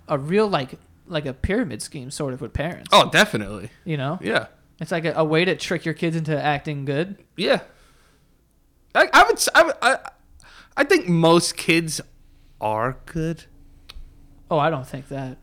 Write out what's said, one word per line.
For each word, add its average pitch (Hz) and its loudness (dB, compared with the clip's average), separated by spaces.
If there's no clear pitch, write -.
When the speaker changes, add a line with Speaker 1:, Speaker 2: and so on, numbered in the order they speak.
Speaker 1:
a 156 -2
real, 180 2
like, 147 -4
like 165 -6
a 131 -6
pyramid 185 -4
scheme 127 -12
sort 135 -6
of 127 -10
with 113 -10
parents. 160 -6
Speaker 2:
Oh, 180 6
definitely. 107 0
Speaker 1:
You 156 -6
know? 143 -6
Speaker 2:
Yeah. 208 -2
Speaker 1:
It's 170 -8
like 165 -4
a, 165 -2
a 160 2
way 160 2
to 185 2
trick 165 -6
your 165 -4
kids 165 -4
into 156 -2
acting 143 -4
good. 160 -4
Speaker 2:
Yeah. 214 0
I, 269 4
I 294 8
would 440 4
s-, - 0
I 311 8
would, 339 2
I, 262 2
I 302 4
think 320 2
most 165 4
kids 165 0
are 110 -2
good. 160 -6
Speaker 1:
Oh, 165 2
I 151 2
don't 135 -6
think 131 -16
that. 135 -10